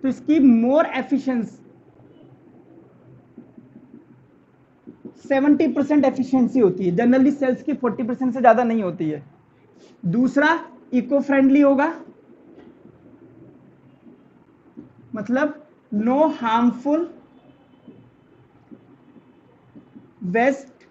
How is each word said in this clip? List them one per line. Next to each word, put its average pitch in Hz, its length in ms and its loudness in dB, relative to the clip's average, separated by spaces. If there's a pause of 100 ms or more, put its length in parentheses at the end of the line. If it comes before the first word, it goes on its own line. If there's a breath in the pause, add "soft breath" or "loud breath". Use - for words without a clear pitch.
तो 269 40 0
इसकी 294 320 0
more 262 440 4 (120)
efficiency, 254 640 -4 (3750)
seventy 285 400 2
percent 285 360 0
efficiency 254 560 0
होती 185 260 2
है, 175 100 -2
generally 254 360 4
cells 254 300 -2
की 302 120 -6
फोर्टी 247 280 -6
परसेंट 247 320 -4
से 262 60 -6
ज़्यादा 233 240 4
नहीं 226 180 -2
होती 175 280 -6
है। 147 120 -10 (800 soft breath)
दूसरा, 262 560 0 (340)
इको 262 280 0
फ्रेंडली 269 400 2
होगा, 277 320 2 (3250)
मतलब 247 400 -4 (380)
no 233 280 -2 (140)
harmful 247 720 -2 (3250)
waste 254 580 -4